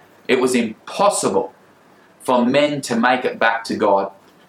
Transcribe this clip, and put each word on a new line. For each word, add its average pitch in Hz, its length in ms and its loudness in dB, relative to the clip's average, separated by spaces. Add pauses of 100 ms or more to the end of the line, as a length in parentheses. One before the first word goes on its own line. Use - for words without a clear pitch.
(280)
it 131 120 2
was 123 160 0
impossible 113 1000 -2 (680)
for 120 240 0
men 143 360 2
to 120 140 -4
make 123 300 2
it - 120 -4
back 113 280 0
to 107 100 -4
God. 98 360 0 (380)